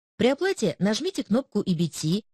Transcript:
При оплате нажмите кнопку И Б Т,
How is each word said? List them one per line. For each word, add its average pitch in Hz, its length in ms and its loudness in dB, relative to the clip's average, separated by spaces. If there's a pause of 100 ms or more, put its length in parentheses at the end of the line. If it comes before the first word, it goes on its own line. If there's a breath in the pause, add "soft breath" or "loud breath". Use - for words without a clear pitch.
(160)
При 220 120 4
оплате 277 500 0
нажмите 220 460 -2
кнопку 214 360 -2
И 185 140 0
Б 160 140 0
Т, 165 340 -2 (120)